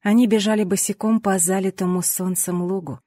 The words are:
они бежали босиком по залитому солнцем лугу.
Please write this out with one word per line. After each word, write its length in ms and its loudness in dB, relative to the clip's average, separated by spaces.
они 240 4
бежали 380 2
босиком 560 0
по 180 0
залитому 640 0
солнцем 600 -4
лугу. 460 -6